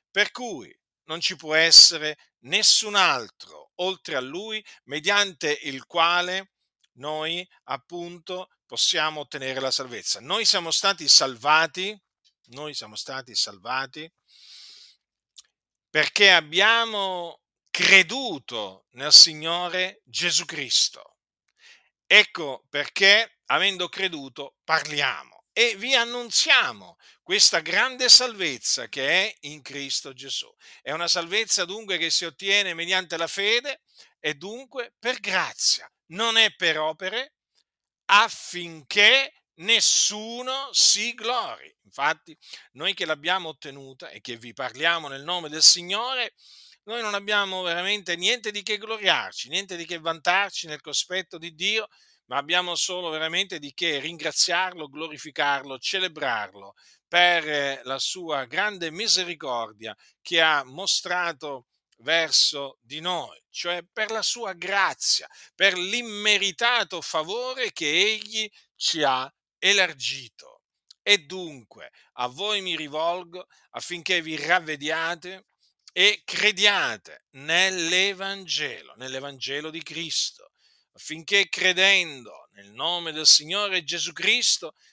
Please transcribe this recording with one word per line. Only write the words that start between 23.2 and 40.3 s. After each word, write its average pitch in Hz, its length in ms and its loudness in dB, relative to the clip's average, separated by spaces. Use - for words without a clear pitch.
avendo 175 420 0
creduto, 147 760 -8
parliamo 143 880 -2
e 226 240 4
vi 247 180 0
annunziamo 233 1000 2
questa 190 380 4
grande 240 480 0
salvezza 185 800 4
che 135 200 -2
è 185 320 2
in 147 220 -14
Cristo 139 500 -8
Gesù. 127 400 -10
È 135 80 -8
una 165 180 -4
salvezza 185 560 0
dunque 190 320 -6
che 160 140 0
si - 140 0
ottiene 190 500 0
mediante 175 420 -2
la 165 120 -2
fede 233 540 -2
e 151 160 -4
dunque 240 640 -12
per 254 220 -4
grazia, - 680 -2
non 220 300 -2
è 220 180 6
per 160 240 0
opere, 185 560 -4
affinché 208 1300 4
nessuno 233 1120 0